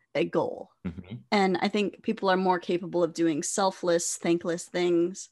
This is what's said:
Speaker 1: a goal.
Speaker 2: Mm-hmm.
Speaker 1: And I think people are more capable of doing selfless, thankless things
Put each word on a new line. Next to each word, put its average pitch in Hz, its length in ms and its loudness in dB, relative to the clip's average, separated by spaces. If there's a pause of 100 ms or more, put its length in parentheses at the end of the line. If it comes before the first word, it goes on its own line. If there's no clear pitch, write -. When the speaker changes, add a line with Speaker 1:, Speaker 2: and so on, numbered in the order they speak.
(160)
Speaker 1:
a 165 100 2
goal. - 440 -4 (180)
Speaker 2:
Mm-hmm. 90 280 -12 (160)
Speaker 1:
And 190 300 2
I 202 80 2
think 208 340 -2
people 214 260 -2
are 180 80 4
more 180 220 2
capable 175 440 -2
of 165 100 0
doing 165 300 0
selfless, 185 760 0
thankless 170 480 0
things 175 680 0